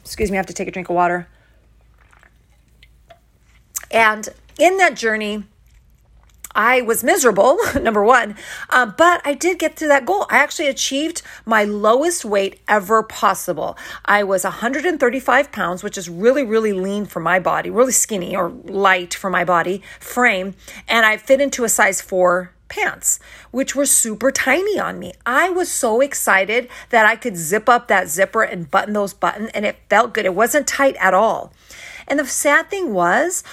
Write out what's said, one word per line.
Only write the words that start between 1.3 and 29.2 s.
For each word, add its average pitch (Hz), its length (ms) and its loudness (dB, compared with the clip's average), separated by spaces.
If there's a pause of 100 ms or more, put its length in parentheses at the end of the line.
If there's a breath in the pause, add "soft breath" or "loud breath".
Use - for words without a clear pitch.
And 214 360 2 (320)
in 359 180 4
that 339 180 2
journey, 214 500 -4 (1080)
I 247 260 4
was 220 220 -2
miserable, 262 540 4 (100)
<laughs> 269 120 -2
number 214 240 2
one, 220 320 4 (340 loud breath)
uh, 247 180 2
but 330 360 4
I 285 100 -2
did 349 260 -2
get 311 180 -2
to 320 100 -4
that 277 180 4
goal. 370 240 -2
I 214 80 2
actually 294 300 0
achieved 277 540 -4 (240 loud breath)
my 220 180 2
lowest 214 640 0
weight 196 420 -2
ever 214 360 2
possible. 185 720 -4 (260 loud breath)
I 208 200 2
was 190 200 0
a 196 60 -4
hundred 262 360 -4
and 349 140 -2
thirty-five 254 520 0
pounds, 185 320 -6
which 208 140 -10
is 175 120 -10
really, 233 340 0
really 220 300 0
lean 196 320 -4
for 180 140 -10
my 175 200 0
body, 165 300 -2
really 233 220 2
skinny - 440 -4
or 175 140 -2
light 185 640 -2
for - 160 -6
my 180 160 -2
body 175 380 0 (160 loud breath)
frame, 196 560 -2 (320 loud breath)
and 226 180 2
I 214 120 2
fit 269 220 4
into 277 240 -2
a 220 60 0
size 196 320 0
four 180 500 0 (160)
pants, - 520 -4 (320 loud breath)
which 269 240 -4
were 277 100 0
super 226 460 0
tiny 339 480 0
on 180 180 -6
me. 180 160 -14 (120)
I 285 240 2
was 359 220 -2
so 233 300 0
excited 220 680 0 (220 loud breath)
that 220 160 4
I 220 100 4
could 220 220 -6
zip 180 320 0
up 240 180 2
that 185 220 2
zipper 196 320 0
and 175 280 -4
button 190 240 -2
those 202 200 -2
buttons, 208 400 -4